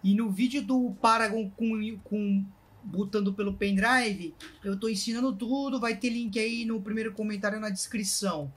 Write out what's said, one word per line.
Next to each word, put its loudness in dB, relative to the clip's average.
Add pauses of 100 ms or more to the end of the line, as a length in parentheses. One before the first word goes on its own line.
E 6
no 2
vídeo 2
do 2
Paragon 4
com, -2
com, 2 (380)
botando 0
pelo -2
pendrive, 2 (280)
eu -2
tô -2
ensinando 0
tudo, -2
vai 0
ter -2
link -2
aí -2
no -2
primeiro -4
comentário -2
na -4
descrição. -2